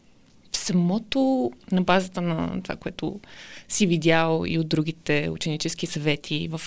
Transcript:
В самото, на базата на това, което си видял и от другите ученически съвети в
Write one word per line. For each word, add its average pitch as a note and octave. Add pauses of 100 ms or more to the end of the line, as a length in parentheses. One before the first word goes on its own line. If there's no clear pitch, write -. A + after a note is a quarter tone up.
(540)
В -
самото, A3+ (220)
на F#3
базата F#3
на E3+
това, -
което - (480)
си -
видял E3
и E3
от D#3+
другите D#3
ученически D#3+
съвети D3+
в D#3+